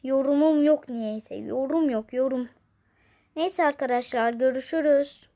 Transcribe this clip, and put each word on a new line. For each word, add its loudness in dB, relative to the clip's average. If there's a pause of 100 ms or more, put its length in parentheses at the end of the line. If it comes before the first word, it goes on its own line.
Yorumum 2
yok 2
niyeyse. -8
Yorum -2
yok, -6
yorum. -2 (880)
Neyse -2
arkadaşlar, -2
görüşürüz. 0